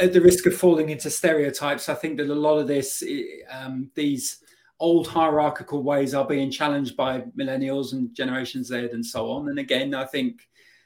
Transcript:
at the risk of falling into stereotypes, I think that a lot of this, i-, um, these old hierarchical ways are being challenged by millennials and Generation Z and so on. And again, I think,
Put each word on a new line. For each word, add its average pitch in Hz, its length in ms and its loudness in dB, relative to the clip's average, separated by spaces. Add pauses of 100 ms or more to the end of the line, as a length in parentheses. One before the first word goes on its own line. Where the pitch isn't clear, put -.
at 185 120 4
the 180 80 6
risk 175 260 8
of 180 100 2
falling 160 340 4
into 147 200 -6
stereotypes, 143 800 0
I 147 60 -2
think 156 240 -6
that 143 100 -2
a 147 60 -2
lot 151 240 4
of 143 80 0
this, 139 400 -2
i-, - 500 -10
um, 131 380 -8
these 143 460 -4 (400)
old 170 260 4
hierarchical 151 800 0
ways 139 280 0
are 139 140 0
being 139 240 0
challenged 143 460 -2
by 131 240 -2 (180)
millennials 135 540 -4
and 123 200 -4
Generation 127 520 -4
Z 120 280 -4
and 117 140 -6
so 113 240 -4
on. 143 180 -6
And 143 120 -4
again, 135 340 -2
I 131 100 -4
think, 131 440 -6 (380)